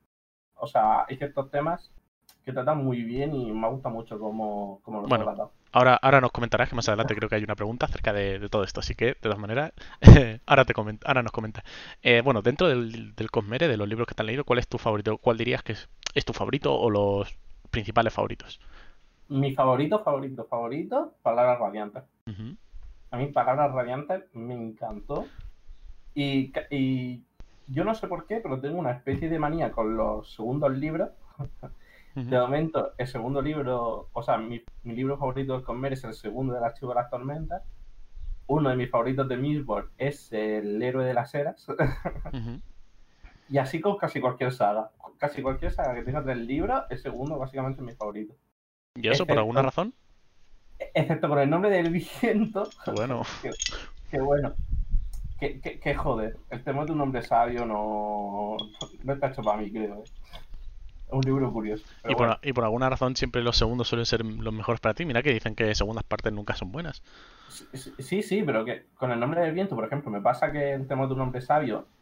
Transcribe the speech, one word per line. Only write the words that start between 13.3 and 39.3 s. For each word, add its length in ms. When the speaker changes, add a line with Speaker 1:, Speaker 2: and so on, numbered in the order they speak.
Speaker 2:
Cosmere, 360
de 100
los 100
libros 200
que 80
te 60
han 60
leído, 180
¿cuál 140
es 80
tu 100
favorito? 400
¿Cuál 200
dirías 260
que 100
es, 160
es 120
tu 80
favorito 420
o 140
los 480
principales 420
favoritos? 460
Speaker 1:
Mi 260
favorito, 480
favorito, 460
favorito, 720
Palabras 360
Radiantes. 440
Speaker 2:
Ujú. 300
Speaker 1:
A 60
mí 100
Palabras 460
Radiantes 500
me 200
encantó. 800
Y 360
ca-, 200
y 520
yo 180
no 100
sé 120
por 200
qué, 140
pero 200
tengo 180
una 120
especie 380
de 100
manía 320
con 260
los 380
segundos 420
libros. 340
<laughs> 120
Speaker 2:
Ujú. 160
Speaker 1:
De 80
momento, 580
el 100
segundo 340
libro, 720
o 100
sea, 140
mi, 260
mi 120
libro 220
favorito 360
del 100
Cosmere 320
es 100
el 100
segundo 380
del 100
Archivo 280
de 100
las 100
Tormentas. 520
Uno 240
de 60
mis 140
favoritos 380
de 80